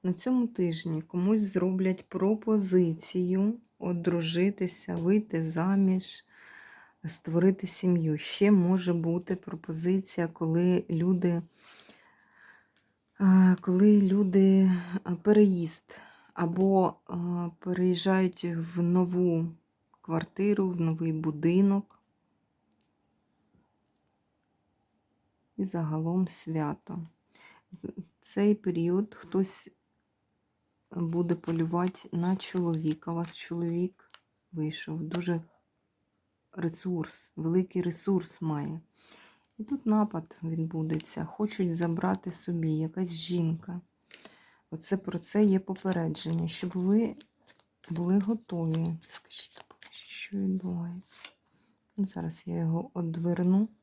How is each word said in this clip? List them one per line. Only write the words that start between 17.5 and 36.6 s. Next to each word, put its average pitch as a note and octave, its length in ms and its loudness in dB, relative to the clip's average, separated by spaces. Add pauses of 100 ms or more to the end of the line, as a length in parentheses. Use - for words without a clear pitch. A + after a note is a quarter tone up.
переїжджають F#3 840 0
в E3+ 380 -4
нову F3+ 640 2 (540)
квартиру, F#3+ 680 -2
в F3 100 -6
новий D#3+ 320 -2
будинок. E3+ 880 0 (3500)
І G3 80 -2
загалом E3+ 640 -2
свято. D#3+ 800 -6 (640)
В - 160 -14 (320)
цей G#3 340 0
період F3+ 600 -2
хтось - 560 -4 (1200)
буде E3+ 440 -2
полювати E3+ 800 -2
на F3+ 240 0
чоловіка. E3 760 -4
У - 20 -4
вас E3 220 -6
чоловік E3+ 760 -6 (420)
вийшов, D#3 500 -6
дуже E3+ 400 -2 (1120)
ресурс, F3 840 -6